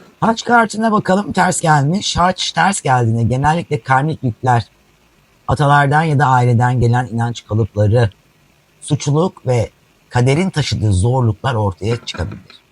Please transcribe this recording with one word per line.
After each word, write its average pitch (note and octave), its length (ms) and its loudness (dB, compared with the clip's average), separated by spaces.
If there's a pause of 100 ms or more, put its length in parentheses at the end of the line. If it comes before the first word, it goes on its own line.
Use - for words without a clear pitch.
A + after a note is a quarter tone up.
(200)
Haç A3+ 240 -2
kartına A3+ 480 0
bakalım, G3+ 400 0
ters F3+ 280 0
gelmiş. D#3 560 0
Haç F3+ 360 0
ters F#3 280 0
geldiğinde A#2 420 0
genellikle C#3 600 -2
karmik C#3 400 0
yükler, A#2+ 440 -2 (800)
atalardan C#3+ 540 2
ya D3+ 160 0
da C#3 80 2
aileden B2 540 2
gelen A#2+ 260 0
inanç A#2 400 -6
kalıpları, G#2+ 640 0 (720)
suçluluk D3+ 680 -2
ve B2 240 -2 (380)
kaderin C#3 420 0
taşıdığı G#2+ 420 -2
zorluklar A#2+ 640 0
ortaya G#2+ 520 -4
çıkabilir. - 340 -10 (320)